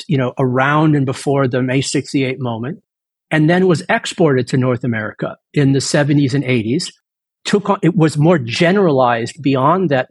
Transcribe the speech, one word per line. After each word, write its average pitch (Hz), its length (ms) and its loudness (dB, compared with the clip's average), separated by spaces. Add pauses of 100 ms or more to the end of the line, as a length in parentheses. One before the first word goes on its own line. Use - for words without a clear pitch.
you 147 100 0
know, 123 220 -2
around 143 560 2
and 135 100 0
before 139 420 -2
the 123 140 -2
May 131 200 0
sixty-eight 131 580 -4
moment, 123 400 -8 (500)
and 156 200 2
then 185 180 2
was 160 200 0
exported 160 600 0
to 139 100 -2
North 123 260 0
America 110 540 -6 (160)
in 139 200 2
the 135 80 0
seventies 143 520 0
and 139 100 0
eighties, 127 480 -2 (540)
took 208 240 0
on, 196 140 0
it 170 120 2
was 156 220 2
more 160 220 4
generalized 131 1040 0
beyond 143 480 2
that, 131 220 0